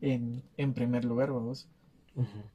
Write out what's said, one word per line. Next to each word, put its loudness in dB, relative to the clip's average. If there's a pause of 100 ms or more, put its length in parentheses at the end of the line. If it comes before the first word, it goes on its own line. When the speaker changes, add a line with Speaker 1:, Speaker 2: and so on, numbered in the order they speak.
Speaker 1:
en, 0 (140)
en 2
primer 2
lugar, 2
vamos. -4 (460)
Speaker 2:
Ujú. -2 (120)